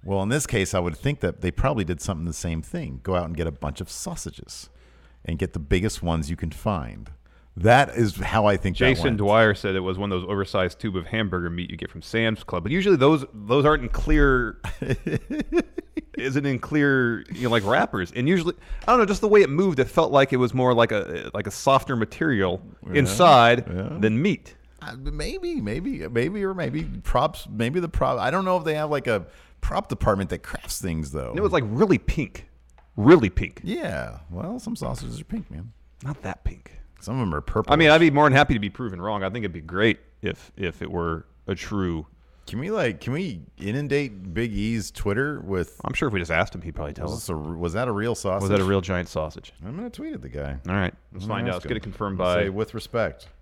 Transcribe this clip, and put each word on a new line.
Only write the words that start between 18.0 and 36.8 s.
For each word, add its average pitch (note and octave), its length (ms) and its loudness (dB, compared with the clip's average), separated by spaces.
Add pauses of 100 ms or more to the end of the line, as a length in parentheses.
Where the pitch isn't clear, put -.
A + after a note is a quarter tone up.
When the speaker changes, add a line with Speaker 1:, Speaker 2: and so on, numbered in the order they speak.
Speaker 2:
And B2 160 -2
usually, F3 260 2 (320)
I A3 60 6
don't B3 60 6
know, A3 80 6
just F#3 160 0
the G#3+ 60 2
way G#3 140 8
it D3+ 80 6
moved, E3 300 2
it B2 60 4
felt - 260 2
like C#3 200 6
it B2+ 40 2
was B2 180 2
more B2+ 200 4
like A#2 180 4
a, E2+ 420 -4
like G2 120 -4
a G2+ 40 -6
softer C3+ 460 2
material G#2+ 680 0 (240)
Speaker 1:
Yeah. F#2 140 -8
Speaker 2:
inside A#2+ 680 8
Speaker 1:
Yeah. F#2 220 -4 (120)
Speaker 2:
than A2 200 2
meat. - 340 0 (280)
Speaker 1:
Uh, - 160 -12
maybe, B3 640 -6
maybe, D3+ 460 -6
maybe, F3+ 360 -2
or F#3+ 100 -2
maybe D#3 300 -4 (180)
props, - 480 0
maybe A#2 300 -2
the E3+ 80 -4
prop, C3 300 0
I A2+ 120 0
don't F#3 140 0
know F#3 140 2
if D#3+ 60 -6
they D#3 100 0
have, D3+ 160 -2
like, C#3 160 -2
a G#2+ 180 0 (380)
prop - 260 -2
department G2 400 0
that F2 140 -6
crafts - 360 -10
things, D#2+ 320 -4
though. C2 200 -6
Speaker 2:
And - 80 -6
it - 40 -2
was, G#2 100 0
like, D3+ 140 2
really C#3+ 320 4
pink. - 480 -4 (500)
Really C3+ 340 8
pink. - 340 -4
Speaker 1:
Yeah. F2+ 540 -6 (100)
Well, D#3+ 300 -10
some A3+ 180 -10
sausages B2 420 -8
are D#3 60 -14
pink, - 260 -10
man. F#2+ 220 -14 (320)
Speaker 2:
Not C#3 160 -8
that - 240 -10
pink. - 280 -6 (280)